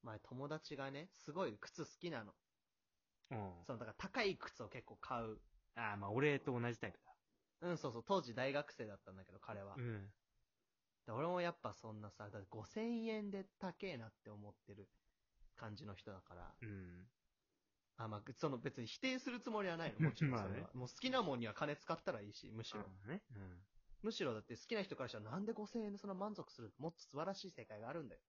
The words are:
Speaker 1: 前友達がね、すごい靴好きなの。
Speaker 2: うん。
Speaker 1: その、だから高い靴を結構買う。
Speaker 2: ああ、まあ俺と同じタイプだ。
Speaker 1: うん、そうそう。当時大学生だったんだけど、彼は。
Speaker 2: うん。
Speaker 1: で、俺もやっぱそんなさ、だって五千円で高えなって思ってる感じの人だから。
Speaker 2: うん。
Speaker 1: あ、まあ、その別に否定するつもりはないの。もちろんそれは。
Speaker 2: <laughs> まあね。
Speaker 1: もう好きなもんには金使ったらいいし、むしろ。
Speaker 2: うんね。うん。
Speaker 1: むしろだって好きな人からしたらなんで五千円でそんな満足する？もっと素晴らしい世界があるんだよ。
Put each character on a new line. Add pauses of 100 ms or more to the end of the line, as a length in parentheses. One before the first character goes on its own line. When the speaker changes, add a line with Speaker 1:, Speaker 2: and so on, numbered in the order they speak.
Speaker 1:
前
友
達
が
ね、
す
ご
い
靴
好 (100)
き
な
の。 (960)
Speaker 2:
う
ん。
Speaker 1:
そ
の、
だ
か
ら
高
い
靴
を
結
構
買
う。 (360)
Speaker 2:
あ
あ、
ま
あ
俺
と
同
じ
タ
イ
プ
だ。 (580)
Speaker 1:
う
ん、
そ
う
そ
う。
当
時
大
学
生
だ
っ
た
ん
だ
け
ど、
彼
は。
Speaker 2:
う
ん。 (960)
Speaker 1:
で、
俺
も
や
っ
ぱ
そ
ん
な
さ、
だ
っ
て
五
千
円
で (120)
高
え
な
っ (100)
て
思
っ (120)
て
る (720)
感
じ
の
人
だ
か
ら。
Speaker 2:
う
ん。 (920)
Speaker 1:
あ、
ま
あ、 (140)
そ
の
別
に
否
定
す
る
つ
も
り
は
な
い
の。
も
ち
ろ
ん
そ
れ
は。
Speaker 2:
<laughs>
ま
あ
ね。
Speaker 1:
も
う
好
き
な
も
ん
に
は
金
使
っ
た
ら
い
い
し、
む
し
ろ。 (220)
Speaker 2:
う
ん
ね。
う
ん。 (380)
Speaker 1:
む
し
ろ
だ
っ
て
好
き
な
人
か
ら
し
た
ら
な
ん
で
五
千
円
で
そ
ん
な
満
足
す
る？
も
っ
と
素
晴
ら
し
い
世
界
が
あ
る
ん
だ
よ。